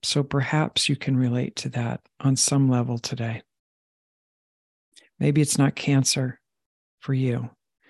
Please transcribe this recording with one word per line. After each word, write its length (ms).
So 200
perhaps 640
you 80
can 220
relate 400
to 120
that 320
on 160
some 340
level 300
today. 420
Maybe 220
it's 160
not 180
cancer 640
for 160
you, 340